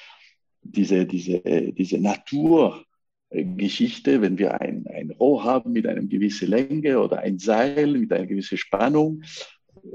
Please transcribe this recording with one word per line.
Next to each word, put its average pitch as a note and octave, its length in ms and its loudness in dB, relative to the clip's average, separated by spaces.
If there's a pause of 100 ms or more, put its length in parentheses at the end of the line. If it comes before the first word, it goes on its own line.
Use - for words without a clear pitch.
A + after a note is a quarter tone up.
(640)
diese, F#2 420 2
diese, F2+ 400 -2
äh, - 260 0
diese F2+ 280 -2
Naturgeschichte, A#2+ 2250 0
wenn F#2 160 2
wir F#2+ 240 0
ein, - 260 -6
ein D#2 240 -10
Rohr B2 320 2
haben A#2+ 280 0
mit A2+ 160 0
einer - 160 -4
gewissen G2+ 460 -2
Länge C3+ 500 2
oder G2+ 200 0
ein G2 200 -4
Seil B2+ 480 2 (100)
mit A2+ 160 0
einer F#2 140 0
gewissen G2 300 -6
Spannung, D3+ 640 0 (540)
äh, - 40 -20 (160)